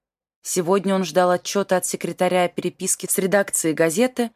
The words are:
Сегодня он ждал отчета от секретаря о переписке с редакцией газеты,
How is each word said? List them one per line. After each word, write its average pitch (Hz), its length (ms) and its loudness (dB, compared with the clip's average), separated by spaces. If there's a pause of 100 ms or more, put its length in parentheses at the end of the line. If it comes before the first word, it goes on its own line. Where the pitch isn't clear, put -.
(420)
Сегодня 190 520 0
он 185 100 0
ждал 180 260 2
отчета 185 460 0
от 180 100 -2
секретаря 180 580 0
о 175 40 0
переписке - 600 -6
с - 100 -2
редакцией 190 560 0
газеты, 220 600 0